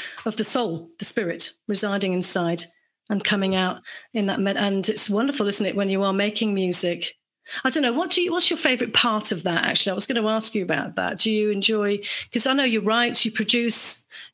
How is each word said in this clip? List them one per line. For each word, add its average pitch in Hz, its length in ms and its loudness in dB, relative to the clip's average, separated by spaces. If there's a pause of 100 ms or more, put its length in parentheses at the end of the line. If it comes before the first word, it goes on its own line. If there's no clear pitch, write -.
(260)
of 220 120 -4
the 220 60 0
soul, 175 540 0
the - 80 0
spirit 175 460 0 (160)
residing 196 460 0
inside 175 500 0 (460)
and 196 140 -4
coming 196 300 0
out 185 280 -2 (320)
in 208 140 -2
that 196 120 -2
med-, 196 180 -2
and 196 300 0
it's 208 220 2
wonderful, 226 380 0
isn't 202 180 2
it, 185 100 -4
when 196 140 0
you 190 140 0
are 196 100 0
making 208 400 -2
music? 175 640 0 (480)
I 262 60 0
don't 285 140 2
know, 240 100 0
what 320 160 -2
do 359 120 2
you, 349 100 0
what's 349 180 4
your 311 80 -2
favorite 247 360 0
part 214 380 2
of 170 120 -4
that, 180 220 0
actually? - 260 2
I 185 40 -2
was 202 120 2
gonna 226 200 0
ask 220 280 0
you 196 80 -2
about 160 320 -4
that. - 240 -4
Do 226 100 2
you 214 220 0
enjoy, 202 480 0 (320)
'cause 247 160 2
I 262 60 2
know 277 100 0
you 226 160 0
write, 226 460 2
you 214 60 -4
produce, 233 720 2 (280)